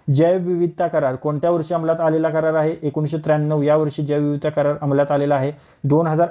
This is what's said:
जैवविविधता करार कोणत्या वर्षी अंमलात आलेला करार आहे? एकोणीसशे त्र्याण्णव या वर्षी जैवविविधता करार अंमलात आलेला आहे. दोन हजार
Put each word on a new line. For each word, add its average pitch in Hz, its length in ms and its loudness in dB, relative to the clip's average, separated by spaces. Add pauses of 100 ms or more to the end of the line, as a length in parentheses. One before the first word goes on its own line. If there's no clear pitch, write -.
(140)
जैवविविधता 175 720 0
करार 147 280 0
कोणत्या 151 360 -2
वर्षी 170 240 -2
अंमलात 165 260 0
आलेला 160 280 2
करार 156 260 0
आहे? 160 280 0
एकोणीसशे 151 340 -2
त्र्याण्णव 151 460 0
या 147 140 4
वर्षी 156 260 -2
जैवविविधता 147 460 -2
करार 147 320 0
अंमलात 143 300 0
आलेला 143 240 2
आहे. 135 180 -2 (320)
दोन 151 220 4
हजार 160 240 2